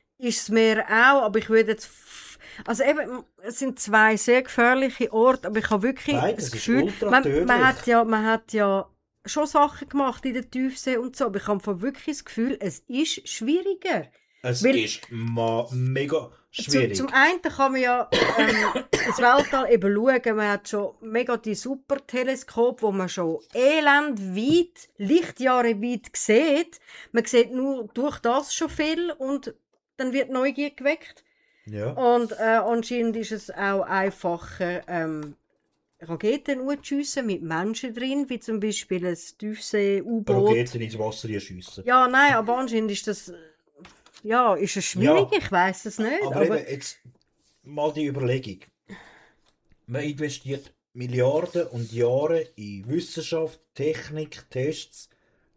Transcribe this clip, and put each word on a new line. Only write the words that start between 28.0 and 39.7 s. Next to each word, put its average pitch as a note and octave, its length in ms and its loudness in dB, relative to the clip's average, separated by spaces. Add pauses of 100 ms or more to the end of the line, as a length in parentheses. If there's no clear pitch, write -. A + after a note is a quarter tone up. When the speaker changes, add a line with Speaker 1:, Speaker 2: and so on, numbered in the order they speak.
Speaker 1:
das C4 340 0
schon D#4+ 140 -4
viel D#4+ 440 -2
und C4+ 420 -6 (420)
dann B3+ 160 -4
wird C4+ 160 -2
Neugier C4+ 420 -2
geweckt. - 540 -6 (420)
Speaker 2:
Ja. G#2+ 260 -6
Speaker 1:
Und, A#3+ 400 2
äh, - 100 -12
anscheinend A3+ 720 0
ist A3 160 -6
es - 180 -10
auch G3 320 -2
einfacher, F3+ 1080 -4
ähm, D#3 480 -6 (640)
Raketen G#3+ 580 -2 (100)
zu C#4+ 140 -2
schiessen C#4 440 -4
mit G3 160 -2
Menschen G3+ 520 -4
drin, C4 340 -4
wie A#3+ 120 -6
zum A3 200 -4
Beispiel F#3 460 -4
ein F3 100 -2 (220)
Tiefsee-U-Boot. G#3 1120 0